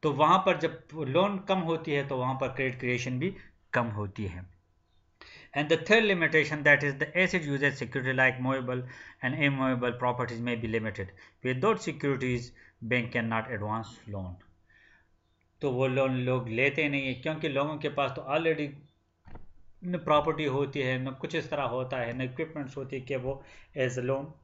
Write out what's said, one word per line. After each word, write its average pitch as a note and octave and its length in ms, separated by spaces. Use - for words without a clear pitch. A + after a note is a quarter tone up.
तो D3+ 100
वहाँ D3+ 260
पर F3+ 200
जब - 240
लोन D#3+ 440
कम F#3+ 200
होती E3 340
है C#3 160
तो C#3 80
वहाँ B2+ 180
पर C3 140
क्रेडिट B2+ 320
क्रिएशन B2 380
भी F#3 160
कम A#2+ 140
होती G#2 380
है। F2+ 340
And D3 100
the D#3+ 140
third A3 200
limitation, D#3+ 600
that C#3+ 220
is C#3+ 140
the D3 80
asset F3+ 320
usage C#3 340
security B2+ 360
like B2+ 280
movable B2+ 360
and C#3+ 240
immovable B2+ 500
properties A#2+ 460
may A#2+ 160
be A2 140
limited। G#2+ 320
Without C3 300
securities, C3+ 640
bank A#2+ 200
cannot A2+ 280
advance G#2+ 580
loan। F#2 200
तो C#3+ 100
वो B2+ 160
लोन C3 300
लोग B2 320
लेते C#3 400
नहीं C#3 180
है C3 80
क्योंकि D#3 340
लोगों C#3+ 300
के D#3 100
पास C#3 220
तो C3+ 260
already D#3 320
न F3+ 140
प्रॉपर्टी D3+ 460
होती C#3 360
है, B2+ 240
न C3+ 60
कुछ C#3+ 240
इस D#3 160
तरह C#3+ 120
होता B2+ 340
है, A#2+ 220
न - 20
इक्विपमेंट्स C#3 560
होती C3+ 200
है C3 60
कि C3+ 140
वो C3 280
as B2+ 140
a B2 100
loan C3+ 240